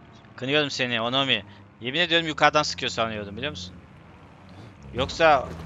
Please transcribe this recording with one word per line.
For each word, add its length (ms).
Kınıyorum 340
seni 320
Onomi. 440
Yemin 180
ediyorum 280
yukarıdan 360
sıkıyor 260
sanıyordum, 480
biliyor 140
musun? 240
Yoksa 540